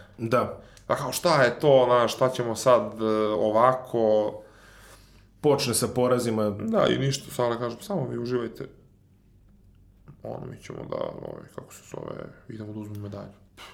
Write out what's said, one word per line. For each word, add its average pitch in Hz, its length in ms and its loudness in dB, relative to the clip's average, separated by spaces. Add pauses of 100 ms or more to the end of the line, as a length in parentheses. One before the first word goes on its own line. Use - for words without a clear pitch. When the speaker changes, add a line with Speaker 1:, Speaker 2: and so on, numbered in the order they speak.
(180)
Speaker 1:
Da. 113 440 -2 (260)
Speaker 2:
Pa 123 80 0
kao, 135 160 -4
šta 151 320 4
je 120 160 2
to, 135 260 8
znaš, 120 280 4
šta 131 160 2
ćemo 117 260 -4
sad, 120 260 4 (120)
e, 110 120 -4 (260)
ovako? 110 1040 2 (1080)
Speaker 1:
Počne 139 320 2
sa 120 140 0
porazima. 113 640 0
Speaker 2:
Da, 214 360 0
i - 100 2
ništa, 135 340 -4
Sale 120 260 -2
kaže, 117 220 -6
„Samo 160 280 -6
vi 120 120 -8
uživajte. 120 480 -6 (1600)
Ono, 117 220 -10
mi - 100 -14
ćemo - 240 -14
da, 50 160 -8
ovaj, 50 480 -10 (100)
kako - 180 -18
se - 140 -20
zove, 50 280 -12 (340)
idemo 107 240 -12
da 107 60 -10
uzmemo 104 220 -12
medalju.” 101 320 -14 (400)